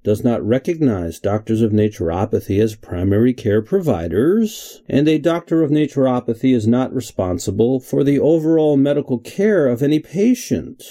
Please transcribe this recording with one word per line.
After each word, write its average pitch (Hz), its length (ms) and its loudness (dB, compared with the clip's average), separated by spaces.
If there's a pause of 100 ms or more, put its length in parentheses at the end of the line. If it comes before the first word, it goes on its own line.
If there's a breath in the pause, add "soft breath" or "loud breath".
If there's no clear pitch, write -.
does 107 180 -2
not 117 240 0
recognize 120 720 -2
doctors 107 440 -2
of 107 100 0
naturopathy 104 880 0
as 110 140 0
primary 101 580 0
care 110 300 0
providers, 147 1200 -2
and 143 220 2
a 156 80 2
doctor 165 460 0
of 143 80 0
naturopathy 131 840 0
is 110 120 0
not 120 280 0
responsible 107 840 -2
for 139 240 -2
the 139 140 2
overall 156 580 2
medical 139 400 0
care 190 500 0
of 120 160 0
any 147 160 2
patient." 190 920 -2